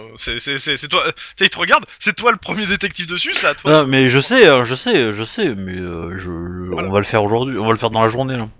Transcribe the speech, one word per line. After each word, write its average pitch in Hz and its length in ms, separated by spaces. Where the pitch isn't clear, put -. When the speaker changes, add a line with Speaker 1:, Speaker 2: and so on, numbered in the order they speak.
Speaker 1:
C'est, 120 220
c'est, 139 180
c'est, 139 200
c'est 151 100
toi, 165 200
tu - 140
sais, 190 80
il - 40
te - 100
regarde, 202 260
c'est 208 160
toi 233 160
le 214 60
premier 190 280
détective 180 420
dessus, 175 260
c'est - 140
à 147 60
toi. - 180
Speaker 2:
Non, 156 160
mais 131 220
je 131 100
sais, 233 280
hein, 131 160
je 117 100
sais, 131 400
je 104 100
sais, 151 300
mais, 95 240
euh, 85 400
je, 92 80
je, 90 460
Speaker 1:
Voilà. 90 160
Speaker 2:
on 95 40
va 101 80
le 101 60
faire 110 180
aujourd'hui, 117 360
on 104 80
va 113 40
le 113 60
faire 113 140
dans 110 100
la 113 80
journée, 131 260
là. 117 120